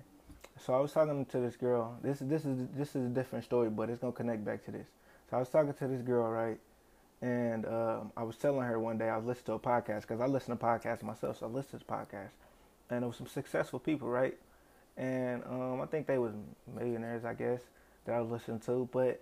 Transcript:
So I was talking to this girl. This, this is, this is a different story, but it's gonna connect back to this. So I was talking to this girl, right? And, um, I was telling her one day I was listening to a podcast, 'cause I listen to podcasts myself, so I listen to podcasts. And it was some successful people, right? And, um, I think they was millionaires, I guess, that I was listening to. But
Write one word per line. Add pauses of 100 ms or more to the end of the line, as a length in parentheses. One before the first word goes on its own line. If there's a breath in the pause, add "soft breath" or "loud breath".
(580)
So
I
was
talking
to
this
girl.
This,
this
is,
this
is
a
different
story,
but
it's
gonna
connect
back
to
this. (420 loud breath)
So
I
was
talking
to
this
girl,
right? (640 soft breath)
And,
um,
I
was
telling
her
one
day
I
was
listening
to
a
podcast,
'cause
I
listen
to
podcasts
myself,
so
I
listen
to
podcasts. (520 loud breath)
And
it
was
some
successful
people,
right? (600 soft breath)
And,
um,
I
think
they
was (340)
millionaires,
I
guess, (440 soft breath)
that
I
was
listening
to.
But